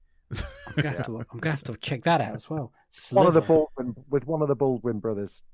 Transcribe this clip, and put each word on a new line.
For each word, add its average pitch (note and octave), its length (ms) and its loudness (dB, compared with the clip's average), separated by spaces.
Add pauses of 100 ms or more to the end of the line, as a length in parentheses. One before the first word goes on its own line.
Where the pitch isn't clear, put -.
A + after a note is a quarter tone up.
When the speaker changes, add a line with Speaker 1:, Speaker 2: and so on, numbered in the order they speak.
Speaker 1:
<laughs> - 240 -20
Speaker 2:
I'm - 420 -10
gonna D3+ 140 0
have C3 100 -6
Speaker 3:
Yeah. B2 60 -6
Speaker 2:
to, A2+ 140 -8 (120)
I'm A#2+ 80 -14
gonna D#3 160 -4
have C#3 100 -8
to A#2 120 -10
check - 260 -8
that E3+ 180 4
out A2 140 -6
as - 160 -12
well. D3+ 220 -8 (380)
Speaker 3:
One F#3+ 180 8
of E3 60 6
the D#3+ 80 6
Speaker 2:
Slither. - 40 -4 (300)
Speaker 3:
Baldwin, B2 340 -8
with C3+ 160 0
one D#3 160 -2
of D3 60 2
the C#3+ 80 2
Baldwin A#2+ 420 0
brothers, G2+ 560 -6